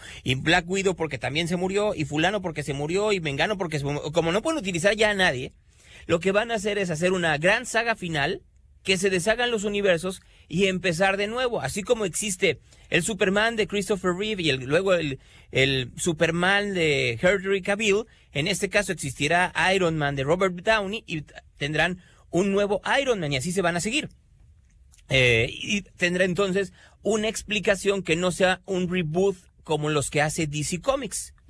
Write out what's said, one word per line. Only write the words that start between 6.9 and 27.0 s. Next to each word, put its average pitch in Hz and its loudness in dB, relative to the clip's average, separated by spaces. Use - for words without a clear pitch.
hacer 175 2
una 170 2
gran 202 2
saga 226 0
final, 160 -2
que 190 2
se 190 2
deshagan 214 0
los 220 -2
universos 196 -2
y 190 2
empezar 185 0
de 202 -2
nuevo, 240 -4
así 135 -4
como 220 0
existe 180 -2
el 170 2
Superman 208 0
de 214 0
Christopher 196 -2
Reeve 202 -4
y 160 0
el, 131 -2
luego 180 2
el, 151 -2
el 131 2
Superman 175 0
de 135 0
Henry 190 2
Cavill, 202 0
en 151 -2
este 190 -2
caso 202 0
existirá 160 0
Iron 170 2
Man 143 -2
de 135 -4
Robert 185 2
Downey 214 0
y 160 -6
t-, - -16
tendrán 156 -2
un 196 2
nuevo 202 2
Iron 254 0
Man 151 -2
y - 0
así 139 -4
se 185 0
van 175 0
a 170 -2
seguir. 254 -2
Eh, 123 6
y 208 -4
tendrá 180 0
entonces 190 0